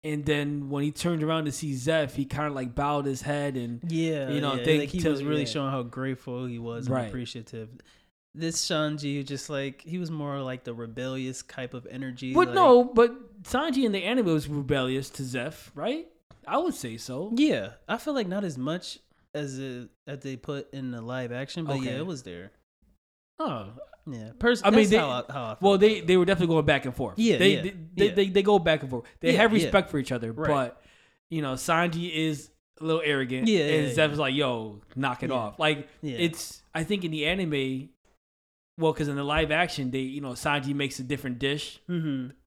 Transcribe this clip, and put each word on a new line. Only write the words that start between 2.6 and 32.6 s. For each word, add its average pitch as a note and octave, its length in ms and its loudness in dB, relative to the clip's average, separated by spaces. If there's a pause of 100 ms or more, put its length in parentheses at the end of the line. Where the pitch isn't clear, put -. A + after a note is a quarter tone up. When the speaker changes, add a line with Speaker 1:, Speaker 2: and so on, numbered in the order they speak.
Speaker 1:
bowed C#3+ 300 0
his C3 160 -2
head C#3+ 340 -2
and A#2+ 240 -4 (100)
Speaker 2:
Yeah, D#3+ 400 -2
Speaker 1:
you C#3+ 100 0
know, C#3+ 140 0
Speaker 2:
yeah, B2 100 -2
Speaker 1:
thank D#3 180 4
Speaker 2:
like, C#3+ 80 -4
he F3+ 100 -4
Speaker 1:
to D#3 100 2
Speaker 2:
was C#3 140 -2
really D3+ 180 0
Speaker 1:
yeah. C3 60 -2
Speaker 2:
showing C3+ 240 -2
how C3 100 -2
grateful B2+ 640 -6
he A#2+ 140 -8
was A#2 260 -8
and B2+ 80 0
Speaker 1:
Right. A#2+ 140 -2
Speaker 2:
appreciative. A2+ 600 -10 (640)
This E3 320 -4
Sanji, D3 640 -2
just, C#3 240 -8
like, C#3 320 -6
he E3 160 -8
was E3+ 140 -6
more C#3+ 280 -6
like B2+ 220 -8
the A#2+ 100 -10
rebellious B2+ 720 -8
type B2+ 320 -12
of B2 160 -12
energy, C3 420 -8
Speaker 1:
But F4 140 6
Speaker 2:
like - 80 -6
Speaker 1:
no, C4 300 10
but A#3+ 580 2
Sanji C4+ 420 0
in G#3+ 60 4
the F#3+ 140 0
anime A3+ 220 2
was D#3 220 2
rebellious C3+ 640 -2
to C#3 140 -8
Zeph, B2+ 500 -8
right? A#3+ 320 -4 (400)
I G3 120 -2
would E4+ 160 -2
say A#2 220 -8
so. D3 380 -8
Speaker 2:
Yeah, A3+ 360 2 (180)
I A3+ 100 -2
feel D4 160 -6
like A3+ 140 -2
not G3+ 160 -4
as D3 120 -6
much D3+ 440 -6 (340)
as C#3 240 -6
it, B2 300 -10 (180)
as C#3+ 140 -10
they C3+ 160 -8
put C#3 360 -10
in C3 200 -8
the A#2 100 -8
live B2 300 -6
action, C#3 320 -6
but C3+ 180 -2
yeah, B2+ 80 -4
Speaker 1:
Okay. B2+ 80 -4
Speaker 2:
it D#3+ 80 -6
was D3+ 160 -8
there. F2+ 300 -14 (880)
Speaker 1:
Oh. A#2 320 -4 (380)
Speaker 2:
Yeah, A2+ 280 -10
pers-, A#3+ 260 4
Speaker 1:
I G3+ 60 8
mean, G#3+ 80 8
Speaker 2:
that's G#3 120 8
Speaker 1:
they, G#3+ 60 8
Speaker 2:
how G#3+ 120 4 (200)
I, - 40 -12
how C3+ 100 -6
I A2+ 40 -4 (140)
Speaker 1:
well, G3 120 8
Speaker 2:
felt F#3+ 80 6
Speaker 1:
they, G#3 100 10
Speaker 2:
about G#3 80 0
it. E3+ 80 -6
Speaker 1:
they F3+ 100 8
were F3+ 80 8
definitely E3+ 300 4
going D#3 100 6
back C#3+ 220 4
and B2 100 -4
forth. G#2+ 220 -4
Speaker 2:
Yeah, A3 180 6
Speaker 1:
They, F#3+ 200 6
Speaker 2:
yeah, - 60 -4
Speaker 1:
they, G3 80 -4 (240)
they, F#3 140 6
Speaker 2:
yeah. G3+ 60 0
Speaker 1:
they, G3 160 4
they G3 120 4
go G3+ 160 6
back D#3+ 220 4
and C3+ 100 -8
forth. A#2+ 140 -6 (160)
They - 120 4
Speaker 2:
Yeah, G#3 100 6
Speaker 1:
have A3 100 6
Speaker 2:
yeah. E3 120 6
Speaker 1:
respect F#3+ 260 2
for D3+ 80 0
each B2+ 120 -2
other, A#2 220 -2
Speaker 2:
Right. D3+ 160 -2
Speaker 1:
but, C3 340 0 (480)
you D#3+ 120 -2
know, C3+ 120 -2
Sanji E3+ 580 0
is D#3 380 -2 (300)